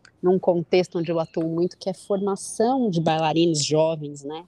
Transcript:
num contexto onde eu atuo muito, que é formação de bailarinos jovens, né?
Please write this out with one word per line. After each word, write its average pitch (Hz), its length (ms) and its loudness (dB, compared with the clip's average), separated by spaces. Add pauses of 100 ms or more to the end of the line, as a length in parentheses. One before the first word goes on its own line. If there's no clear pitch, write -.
(200)
num 180 200 2
contexto 180 580 2
onde 170 140 -2
eu 165 80 -2
atuo 165 280 -4
muito, 170 300 -2
que - 100 -16
é 185 60 -2
formação 208 960 -2
de 170 100 0
bailarinos 160 640 2
jovens, 147 600 0
né? 156 240 -10